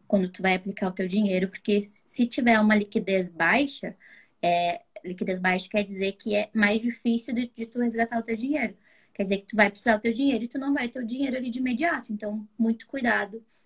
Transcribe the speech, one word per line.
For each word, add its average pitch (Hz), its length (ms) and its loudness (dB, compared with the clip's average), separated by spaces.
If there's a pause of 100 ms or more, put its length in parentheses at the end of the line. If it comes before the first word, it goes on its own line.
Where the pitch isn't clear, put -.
quando 185 220 2
tu 185 120 -14
vai 185 140 2
aplicar 196 320 -4
o 185 60 -4
teu 185 140 -4
dinheiro, 190 420 0
porque 202 340 0
se - 420 -4
tiver 233 340 4
uma 214 160 6
liquidez 190 540 0
baixa, 185 640 0 (460)
é, 175 400 2 (220)
liquidez 185 340 -4
baixa 185 320 0
quer 208 140 0
dizer 196 300 -4
que 208 200 -6
é 208 200 0
mais 214 280 2
difícil 233 520 -2
de, 240 200 -4
de 226 140 -8
tu 240 120 -6
resgatar 233 380 0
o 226 60 -2
teu 226 120 -4
dinheiro. 247 400 -2 (380)
Quer 202 100 -4
dizer 196 160 0
que - 80 -16
tu - 80 -10
vai 202 140 6
precisar 214 280 2
do 214 40 -10
teu 233 120 0
dinheiro 240 320 2
e - 20 -6
tu - 100 -10
não 277 160 -2
vai 254 140 0
ter 254 120 -10
o 240 60 -6
dinheiro 254 320 -2
ali 254 140 -4
de 247 80 -6
imediato. 254 520 -2
Então, 214 360 -6 (100)
muito 226 300 0
cuidado, 220 560 -2 (220)